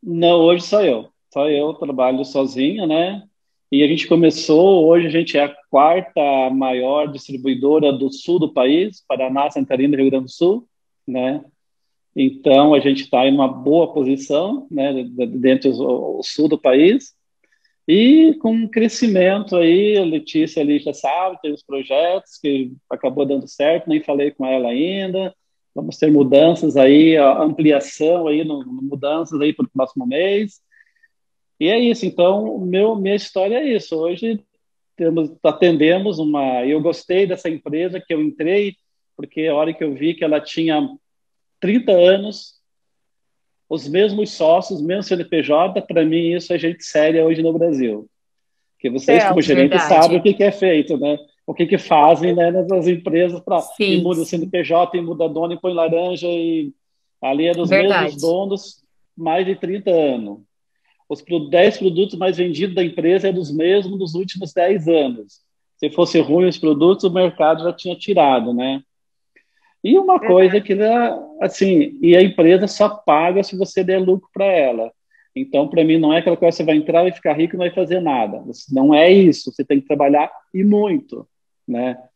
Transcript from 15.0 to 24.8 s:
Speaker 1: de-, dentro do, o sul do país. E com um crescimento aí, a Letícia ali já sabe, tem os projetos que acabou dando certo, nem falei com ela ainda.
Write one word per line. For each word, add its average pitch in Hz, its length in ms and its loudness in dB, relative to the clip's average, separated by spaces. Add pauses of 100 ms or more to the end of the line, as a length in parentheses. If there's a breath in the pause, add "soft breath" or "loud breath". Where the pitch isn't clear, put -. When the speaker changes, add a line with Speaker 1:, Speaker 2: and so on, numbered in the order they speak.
Speaker 1:
de-, 123 200 -6
dentro 131 460 0
do, 127 480 -4
o - 20 -10
sul - 260 -2
do 151 120 0
país. 156 560 2 (720)
E 277 480 6
com 226 160 -2
um 226 160 -2
crescimento 208 880 0
aí, 185 420 2
a 196 60 0
Letícia 160 580 -4
ali 147 160 0
já 143 160 -6
sabe, 175 480 -6
tem 151 100 -8
os 147 120 -12
projetos 143 720 -4
que 135 340 -4 (160)
acabou 131 380 -4
dando 139 220 -4
certo, 160 420 -2
nem 151 100 0
falei 143 300 -2
com 139 160 -8
ela 131 240 -2
ainda. 185 640 -4 (400)